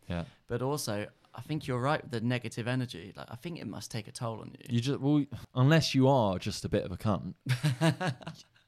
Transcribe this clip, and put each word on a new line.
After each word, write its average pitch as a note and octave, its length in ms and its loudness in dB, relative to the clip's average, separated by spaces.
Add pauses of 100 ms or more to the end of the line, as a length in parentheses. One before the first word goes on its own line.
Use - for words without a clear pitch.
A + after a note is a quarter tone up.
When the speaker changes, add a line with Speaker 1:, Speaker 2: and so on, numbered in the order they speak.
Speaker 1:
Yeah. E2+ 160 -2 (220)
Speaker 2:
But A#2+ 160 -4
also, B2+ 460 -4 (260)
I - 80 -14
think D3+ 240 -6
you're B2 140 0
right C#3+ 200 2
with - 120 -14
the A2+ 80 -2
negative A#2 480 -2
energy. A#2+ 480 -4
Like, C#2 140 -12
I - 40 -14
think E3+ 240 -10
it - 80 -10
must - 240 -10
take A2 180 -8
a B2 40 -16
toll A2+ 280 -6
on - 180 -14
you. - 180 -4
Speaker 1:
You A#2+ 40 2
just, B2 200 0
well, C#3+ 240 4 (300)
unless D3 420 6
you C3 120 8
are G#2+ 300 4
just - 260 -6
a G2 40 -4
bit G#2 160 2
of F#2 80 -6
a - 40 -6
cunt, F2 380 -2 (100)
Speaker 2:
<laughs> D3+ 680 2 (540)